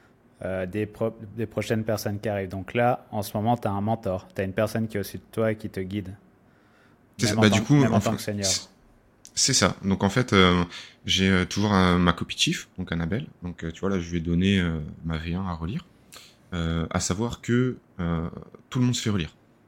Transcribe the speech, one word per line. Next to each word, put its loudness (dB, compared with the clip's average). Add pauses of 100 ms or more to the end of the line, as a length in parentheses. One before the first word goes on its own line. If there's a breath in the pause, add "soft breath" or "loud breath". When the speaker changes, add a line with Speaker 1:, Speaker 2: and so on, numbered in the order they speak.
(420 soft breath)
Speaker 1:
euh, -4
des -2
pro-, -4 (180)
des -4
prochaines -2
personnes -4
qui -4
arrivent. -2
Donc -8
là, 2
en -4
ce -10
moment, 2
t'as -2
un -2
mentor. -2
T'as -2
une -6
personne 0
qui -6
est -2
au-dessus -8
de -14 (100)
toi 0
et -4
qui -10
te -8
guide. -6 (1000 soft breath)
Speaker 2:
C'est 0
Speaker 1:
Même 0
Speaker 2:
ça. 0
Speaker 1:
en 4
Speaker 2:
Bah, 6
Speaker 1:
tant 4
Speaker 2:
du 4
Speaker 1:
que, -4
Speaker 2:
coup, 4
Speaker 1:
même 4
en 6
Speaker 2:
enfin, 2
Speaker 1:
tant -2
que -8
senior. -6
Speaker 2:
c'est, -2 (680)
c'est 2
ça. 4
Donc, 0
en 6
fait, 0
euh, 8 (440 loud breath)
j'ai, 4
euh, 4
toujours, 0
euh, 6
ma 4
copy -4
chief, -2
donc -6
Annabelle. -4 (160)
Donc, -10
euh, -6
tu -14
vois, -2
là, 0
je -6
lui 0
ai -2
donné, 2
euh, -2 (280)
ma -4
V -6
un -4
à -6
relire. -8 (640 loud breath)
Euh, -2
à -2
savoir -4
que, 0 (200)
euh, -2 (400)
tout -2
le 4
monde 2
se -4
fait -2
relire. -2 (340)